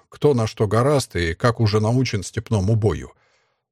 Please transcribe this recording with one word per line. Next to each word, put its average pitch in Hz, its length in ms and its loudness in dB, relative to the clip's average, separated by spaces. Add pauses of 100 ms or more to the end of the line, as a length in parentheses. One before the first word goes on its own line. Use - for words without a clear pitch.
кто 147 240 2
на 113 140 0
что 110 200 -2
горазд 127 480 0
и 85 200 -2
как 120 240 0
уже 107 200 2
научен 123 440 0
степному 113 520 -2
бою. 82 380 -2 (580)